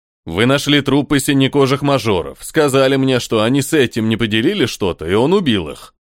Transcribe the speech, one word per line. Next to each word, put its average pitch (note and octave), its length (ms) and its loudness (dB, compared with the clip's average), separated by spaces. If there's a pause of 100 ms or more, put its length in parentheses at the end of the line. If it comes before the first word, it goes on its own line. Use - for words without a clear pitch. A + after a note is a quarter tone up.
(240)
Вы F2 220 0
нашли C#3+ 340 2
трупы C#3 400 0
синекожих C#3 640 0
мажоров, G2+ 600 -2
сказали C3+ 540 2
мне, C3 240 0
что A2 220 0
они C3 180 2
с C3+ 140 -4
этим A#2 340 0
не A2 80 0
поделили A#2+ 480 0
что-то, F2 420 -4
и F2 60 -4
он C3 220 2
убил A2+ 340 0
их». - 320 -16